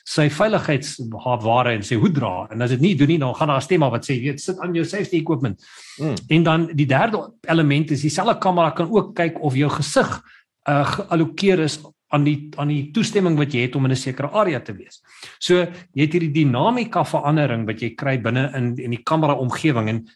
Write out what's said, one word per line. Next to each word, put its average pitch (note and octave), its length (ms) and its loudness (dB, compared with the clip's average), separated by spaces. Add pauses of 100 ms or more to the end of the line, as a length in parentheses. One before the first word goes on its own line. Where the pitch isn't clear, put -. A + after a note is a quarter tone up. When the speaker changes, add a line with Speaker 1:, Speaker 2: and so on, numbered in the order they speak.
Speaker 1:
sy D3 240 2
veiligheidsware B2 1500 0
en G#2 80 -4
sy A#2+ 120 -4
hoed C3+ 200 4
dra. G2+ 360 -2
En A2+ 120 -4
as B2 80 0
dit B2+ 100 0
nie F#3+ 140 4
doen C#3+ 140 4
nie, E3+ 100 2
dan B2+ 160 -2
gaan D#3+ 140 0
daar C#3 100 2
'n C3 40 -2
stem F3 200 2
af C3 80 4
wat A#2 140 -2
sê, B2+ 160 -2
weet, C#3 200 -4
sit F#3 180 -6
aan E3+ 160 -4
jou E3 100 0
safety F#3+ 320 -4
equipment. C#3 460 -2 (340)
Speaker 2:
Hmm. C#3+ 180 -4 (140)
Speaker 1:
En D#3+ 140 6
dan E3 320 2
die D3 120 2
derde D#3+ 460 0 (160)
element D3+ 420 2
is, C#3 120 -2
dieselfde F#3 360 0
kamera F3 320 2
kan E3+ 200 -2
ook G#3 240 0
kyk E3 280 -2
of C#3 120 0
jou C#3+ 160 2
gesig, - 520 0 (460)
eh, C#3+ 160 2
geallokeer F3+ 800 0
is C#3+ 140 -4 (300)
aan D3 160 2
die, D3 320 0
aan D3 160 -2
die C#3+ 220 -4
toestemming F#3+ 460 2
wat C#3+ 120 0
jy B2 140 0
het B2+ 100 -4
om C3+ 80 0
in C3 80 2
'n B2+ 40 2
sekere C3 340 -6
area F3+ 300 0
te - 120 -12
wees. - 300 -20 (360)
So, - 160 2 (400)
jy C#3 80 0
het D#3 100 2
hierdie E3+ 200 0
dinamika E3 720 2
verandering C#3+ 640 0
wat A2+ 140 -6
jy A2+ 140 -6
kry C3+ 260 -2
binne B2+ 340 0
in, A#2+ 240 -2
in B2+ 120 -8
die A#2+ 120 -6
kamera D#3 320 0
omgewing. B2 540 0
En A2+ 280 -4